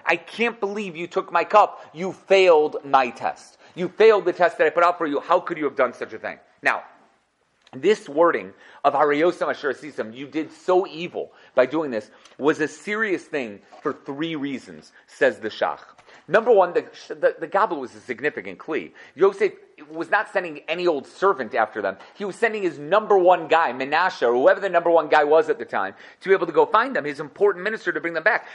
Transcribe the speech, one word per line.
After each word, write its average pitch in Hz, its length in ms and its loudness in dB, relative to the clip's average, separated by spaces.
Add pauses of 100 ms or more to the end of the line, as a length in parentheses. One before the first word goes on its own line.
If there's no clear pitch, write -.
"I 170 100 2
can't 226 460 -6
believe 202 340 -6
you 170 120 -10
took 190 240 -6
my 170 120 0
cup. 196 480 2
You 170 220 -8
failed 170 720 4
my 135 240 2
test. - 480 -10 (180)
You 175 140 -6
failed 208 340 4
the 170 100 -2
test 170 260 0
that 160 80 4
I - 20 2
put 170 140 2
out 175 140 2
for 165 100 -4
you. 143 120 -4
How 170 220 0
could 175 160 -10
you 151 80 -6
have 127 100 -4
done 123 180 0
such 110 200 -12
a 107 60 -14
thing?" 92 200 -12 (220)
Now, 120 220 0 (920)
this 180 340 0
wording 139 460 0 (320)
of 139 80 2
Hariyosam 151 560 0
Asher 135 240 -4
Asisam, 120 420 -12
"you 139 120 -14
did 143 260 -8
so 185 340 0
evil 151 460 -12 (200)
by 127 120 4
doing 143 260 -6
this," 110 180 -6 (280)
was 156 240 0
a 151 60 -2
serious 208 580 -6
thing 113 340 -8 (220)
for 147 100 -4
three 151 460 -10
reasons, 117 560 -12 (140)
says 120 320 0
the 107 100 -8
Shach. 80 300 -4 (480)
Number 220 240 2
one, 185 220 4
the, 156 120 -2 (220)
the, 160 320 -2
the 165 80 -10
goblet 190 320 -2
was 123 160 -12
a 107 40 -20
significant 113 600 -8
kli. 131 320 -8 (240)
Yosef 196 360 2 (380)
was 160 220 -8
not 208 200 -2
sending 170 360 -6
any 175 180 -6
old 147 220 0
servant 139 480 -2
after 110 260 -2
them. 98 160 -4 (160)
He - 100 -12
was 190 120 -8
sending 214 260 -2
his 165 160 -4
number 196 400 2
one 175 300 4
guy, 156 240 2
Menashe, 147 500 -2
or 120 120 2
whoever 139 260 4
the 190 100 -4
number 175 220 2
one 160 180 2
guy 151 140 6
was 151 260 4
at 147 80 -2
the 117 80 -10
time, 98 300 -6 (260)
to 180 80 -8
be 190 60 6
able 180 100 -2
to 165 80 -8
go 147 140 4
find 233 280 0
them, 139 100 -4
his 147 140 -8
important 180 440 -2
minister, 208 280 -4
to 156 80 -6
bring 170 140 -6
them 160 100 -6
back. 208 320 0